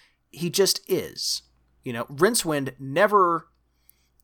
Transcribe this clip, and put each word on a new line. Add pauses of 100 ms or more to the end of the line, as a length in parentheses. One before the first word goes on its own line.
(300)
He
just
is. (400)
You
know,
Rincewind
never (760)